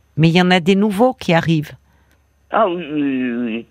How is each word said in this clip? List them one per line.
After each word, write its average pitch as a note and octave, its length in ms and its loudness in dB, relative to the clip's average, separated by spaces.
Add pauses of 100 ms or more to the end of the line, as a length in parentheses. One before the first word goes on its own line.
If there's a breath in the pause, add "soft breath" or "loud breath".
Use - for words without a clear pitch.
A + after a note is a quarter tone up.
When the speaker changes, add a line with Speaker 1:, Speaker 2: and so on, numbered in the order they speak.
(180)
Speaker 1:
mais D#3+ 120 4
il E3 60 2
y F3+ 60 6
en F3+ 100 2
a F#3 80 4
des F#3+ 160 2
nouveaux G#3+ 380 2
qui - 200 -4
arrivent. D#3+ 400 0 (800)
Speaker 2:
Ah G#3+ 160 0
oui, F3 240 -6
oui, D3+ 100 -2
oui, B2+ 320 -4 (120)
oui, A2+ 260 -8